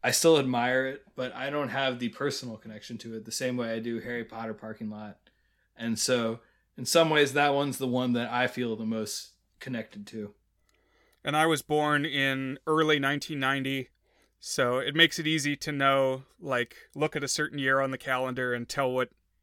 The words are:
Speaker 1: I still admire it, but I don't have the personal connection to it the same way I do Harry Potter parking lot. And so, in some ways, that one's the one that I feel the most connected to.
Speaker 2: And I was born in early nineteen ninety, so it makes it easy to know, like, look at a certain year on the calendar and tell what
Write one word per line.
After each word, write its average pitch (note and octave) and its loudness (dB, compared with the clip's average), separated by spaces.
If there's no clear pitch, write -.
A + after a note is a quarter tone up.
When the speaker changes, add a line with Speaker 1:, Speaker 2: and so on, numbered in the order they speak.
Speaker 1:
I B2+ 2
still D#3+ 8
admire B2+ 2
it, C#3 -8
but B2+ -6
I C3 -6
don't D3 -2
have C3 0
the A#2+ -2
personal B2+ -4
connection A2 -14
to A2+ -12
it G#2+ -10
the A2 -14
same B2+ -2
way A#2 -2
I A2+ -2
do A2+ -4
Harry A#2+ -6
Potter A2+ -8
parking A2 -10
lot. G#2+ -12
And A#2 -2
so, A#2 0
in B2 -10
some E3 6
ways, D3 4
that C#3+ 2
one's C#3 0
the C3 -4
one B2 0
that A#2+ -2
I B2 0
feel A#2+ -4
the A2+ -6
most A2 -6
connected A2 -10
to. G#2 -10
Speaker 2:
And C#3+ -2
I D#3 4
was D#3+ 2
born D3+ 2
in C3+ -2
early D#3 4
nineteen C#3 -2
ninety, C3+ -2
so B2+ 0
it C#3+ -2
makes E3 6
it D#3 -4
easy D3 0
to - -8
know, C3+ 2
like, B2 -2
look D3+ -2
at C#3 -4
a C3+ -2
certain D3+ -2
year C3+ 4
on C3+ 0
the C3 -6
calendar B2+ -2
and A#2+ -4
tell C3 0
what B2+ 0